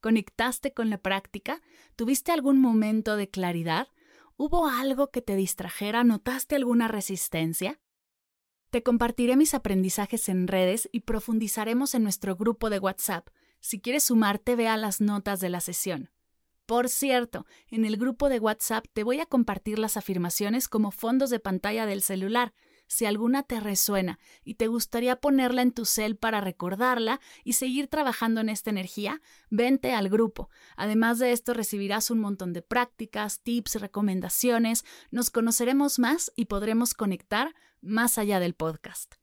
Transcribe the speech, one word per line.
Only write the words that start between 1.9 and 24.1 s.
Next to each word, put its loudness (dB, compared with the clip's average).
¿Tuviste 0
algún 4
momento 4
de -4
claridad? -2
¿Hubo 2
algo 0
que -4
te -4
distrajera? -2
¿Notaste 2
alguna 2
resistencia? -4
Te -2
compartiré 4
mis 6
aprendizajes 0
en 2
redes 2
y -4
profundizaremos -2
en 2
nuestro -2
grupo 0
de 0
WhatsApp. -4
Si -8
quieres 0
sumarte, 2
ve 0
a 0
las -2
notas 0
de -2
la -4
sesión. -6
Por 2
cierto, 0
en 0
el 0
grupo 2
de 2
WhatsApp -2
te -2
voy 0
a -2
compartir 0
las 0
afirmaciones -2
como 0
fondos 0
de 0
pantalla -2
del -2
celular. -2
Si -2
alguna 2
te -6
resuena 0